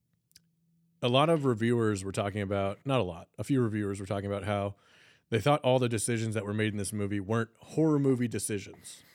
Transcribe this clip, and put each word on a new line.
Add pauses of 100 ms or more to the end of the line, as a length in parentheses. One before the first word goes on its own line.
(1000)
a
lot
of
reviewers
were
talking
about,
not
a
lot, (100)
a
few
reviewers
were
talking
about
how (540)
they
thought
all
the
decisions
that
were
made
in
this
movie
weren't (100)
horror
movie
decisions. (120)